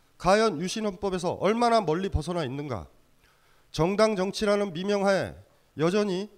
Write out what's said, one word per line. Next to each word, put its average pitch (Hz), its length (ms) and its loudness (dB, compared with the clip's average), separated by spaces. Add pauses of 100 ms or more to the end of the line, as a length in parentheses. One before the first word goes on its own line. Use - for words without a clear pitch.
(180)
과연 196 440 2
유신헌법에서 185 720 -4
얼마나 226 480 2
멀리 180 280 -2
벗어나 165 360 -2
있는가? 127 420 -6 (840)
정당 202 440 2
정치라는 202 580 0
미명하에 190 640 0 (420)
여전히 190 600 0